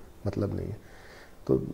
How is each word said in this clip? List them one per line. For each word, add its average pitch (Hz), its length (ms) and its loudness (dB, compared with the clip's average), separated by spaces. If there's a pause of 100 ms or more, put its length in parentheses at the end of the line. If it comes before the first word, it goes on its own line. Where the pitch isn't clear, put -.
(260)
मतलब 101 300 2
नहीं 90 100 0
है। 101 100 -4 (680)
तो - 280 6